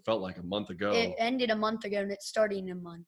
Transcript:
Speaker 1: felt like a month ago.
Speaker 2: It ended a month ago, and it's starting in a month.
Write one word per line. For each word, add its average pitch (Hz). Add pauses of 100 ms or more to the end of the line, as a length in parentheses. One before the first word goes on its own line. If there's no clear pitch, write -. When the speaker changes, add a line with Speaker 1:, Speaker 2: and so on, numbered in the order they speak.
Speaker 1:
felt 110
like 92
a 87
month 98
ago. 98
Speaker 2:
It 226
ended 247
a 220
month 220
ago, 202
and 196
it's -
starting 202
in 180
a -
month. 170